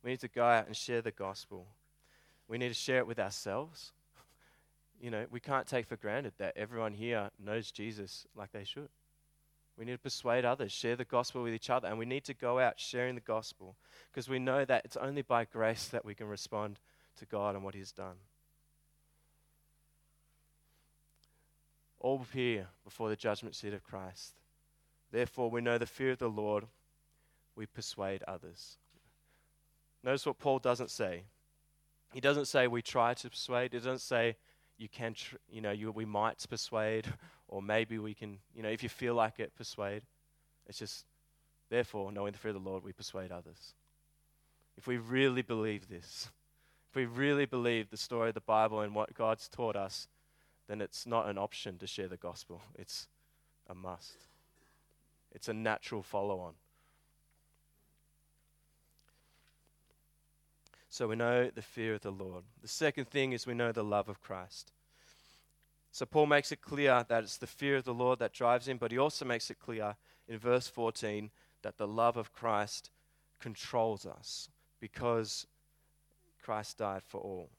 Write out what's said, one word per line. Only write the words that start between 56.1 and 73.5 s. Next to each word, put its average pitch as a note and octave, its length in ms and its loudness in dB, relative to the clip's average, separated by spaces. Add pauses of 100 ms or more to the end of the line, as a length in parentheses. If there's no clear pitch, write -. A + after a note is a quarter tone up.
So A#2 200 0
we A2 80 2
know B2 340 6
the A2 120 -10
fear A2+ 320 -2
of G#2 60 -4
the G2+ 100 -4
Lord. F#2 340 -8 (180)
The A2 60 -14
second D3 420 0
thing C3+ 220 2
is A#2+ 140 -4
we B2 60 -4
know A#2+ 180 2
the A2 140 0
love G#2 240 2
of G2+ 140 -10
Christ. - 500 -12 (1200)
So B2+ 140 -4
Paul D3+ 200 6
makes D3 260 6
it - 100 -8
clear C3+ 440 6
that A#2 160 4
it's - 140 -8
the B2+ 100 -8
fear C#3 300 0
of C3 80 0
the B2+ 80 -4
Lord B2 260 4
that A#2+ 140 0
drives B2 340 4
him, B2+ 120 -2
but A2+ 140 -2
he B2 60 0
also D3 280 2
makes A#2 240 0
it - 80 -10
clear G#2+ 380 -4 (300)
in A2+ 120 -8
verse B2 300 4
fourteen G#2+ 600 -2 (320)
that G2+ 140 -8
the G#2+ 100 -2
love A#2 300 4
of A2 160 -6
Christ G#2+ 580 0 (500)
controls A2+ 640 -2